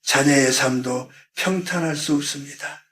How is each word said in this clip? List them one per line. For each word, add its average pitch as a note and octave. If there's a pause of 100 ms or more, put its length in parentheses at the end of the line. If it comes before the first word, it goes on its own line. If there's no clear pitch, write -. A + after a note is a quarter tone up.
자녀의 C#3
삶도 B2+ (240)
평탄할 F3
수 D3
없습니다. C#3+